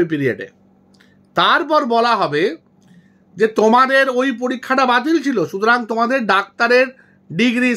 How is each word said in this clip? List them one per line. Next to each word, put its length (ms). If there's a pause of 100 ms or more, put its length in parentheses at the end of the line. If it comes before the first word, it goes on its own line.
ওই 100
পিরিয়ডে। 360 (880)
তারপর 460 (140)
বলা 260
হবে 220 (920)
যে 100 (120)
তোমাদের 460 (140)
ওই 100 (120)
পরীক্ষাটা 500
বাতিল 340
ছিল, 120 (140)
সুতরাং 260 (140)
তোমাদের 280 (140)
ডাক্তারের 540 (420)
ডিগ্রি, 480